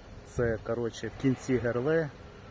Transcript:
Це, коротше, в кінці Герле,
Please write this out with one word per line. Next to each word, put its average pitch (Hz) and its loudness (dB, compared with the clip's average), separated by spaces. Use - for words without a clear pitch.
Це, 117 2
коротше, 117 -2
в - -8
кінці 131 4
Герле, 127 2